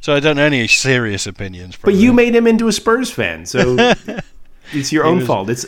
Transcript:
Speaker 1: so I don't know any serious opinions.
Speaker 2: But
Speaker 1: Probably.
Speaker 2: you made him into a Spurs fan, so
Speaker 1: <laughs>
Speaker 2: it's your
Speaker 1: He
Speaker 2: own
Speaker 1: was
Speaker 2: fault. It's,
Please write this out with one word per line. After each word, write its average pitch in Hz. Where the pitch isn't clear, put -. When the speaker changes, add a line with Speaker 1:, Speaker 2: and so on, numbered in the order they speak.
Speaker 1:
so 147
I 143
don't 151
know 143
any 139
serious 120
opinions. 92
Speaker 2:
But -
Speaker 1:
Probably. 196
Speaker 2:
you 240
made 240
him 233
into 226
a 220
Spurs 233
fan, 85
so 127
Speaker 1:
<laughs> -
Speaker 2:
it's 139
your 151
Speaker 1:
He 156
Speaker 2:
own 175
Speaker 1:
was 127
Speaker 2:
fault. 104
It's, 123